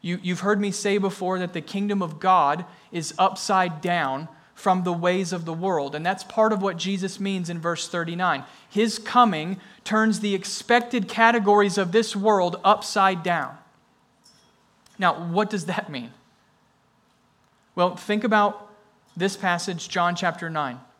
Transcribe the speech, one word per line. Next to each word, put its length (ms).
You, 160
you've 200
heard 200
me 120
say 260
before 400
that 140
the 80
kingdom 420
of 160
God 460
is 280
upside 600
down 480
from 300
the 100
ways 400
of 120
the 80
world. 420
And 100
that's 200
part 280
of 80
what 160
Jesus 440
means 280
in 120
verse 280
thirty-nine. 540
His 300
coming 600
turns 340
the 160
expected 760
categories 680
of 140
this 240
world 480
upside 580
down. 340
Now, 160
what 220
does 160
that 220
mean? 220
Well, 180
think 300
about 460
this 200
passage, 520
John 280
chapter 340
nine. 300